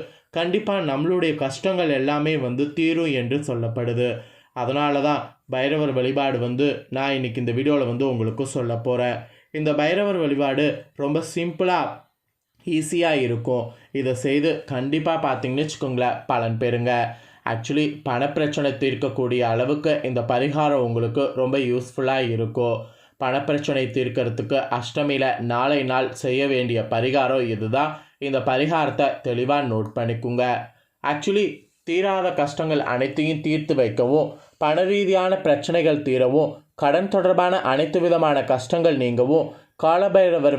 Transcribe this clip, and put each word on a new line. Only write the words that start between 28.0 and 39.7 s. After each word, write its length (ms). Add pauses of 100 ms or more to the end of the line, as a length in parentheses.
இந்த 200 (120)
பரிகாரத்தை 560 (200)
தெளிவா 300 (140)
நோட் 260
பண்ணிக்குங்க. 480 (600)
Actually, 420 (420)
தீராத 440
கஷ்டங்கள் 480 (120)
அனைத்தையும் 540
தீர்த்து 280
வைக்கவும், 560 (280)
பண 260
ரீதியான 560
பிரச்சனைகள் 640
தீரவும், 460 (300)
கடன் 300
தொடர்பான 480 (120)
அனைத்து 280
விதமான 440
கஷ்டங்கள் 520
நீங்கவும் 500 (360)